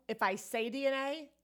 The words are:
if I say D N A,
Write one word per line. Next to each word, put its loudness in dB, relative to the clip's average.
if -2
I 4
say -2
D 0
N 4
A, -2